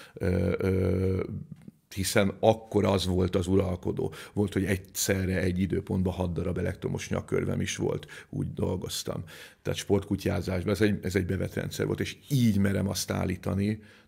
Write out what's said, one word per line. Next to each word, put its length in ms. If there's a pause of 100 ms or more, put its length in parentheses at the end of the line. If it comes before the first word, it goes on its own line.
(140)
ö, 440
ö, 680 (720)
hiszen 440
akkor 460
az 200
volt 300
az 120
uralkodó. 680 (200)
Volt, 200
hogy 120
egyszerre 760
egy 180
időpontban 540
hat 200
darab 240
elektromos 520
nyakörvem 520
is 140
volt, 320 (220)
úgy 240
dolgoztam. 680 (380)
Tehát 180
sportkutyázásban, 960
ez 80
egy, 200
ez 140
egy 100
bevett 280
rendszer 320
volt, 140
és 180 (120)
így 280
merem 320
azt 220
állítani, 680 (280)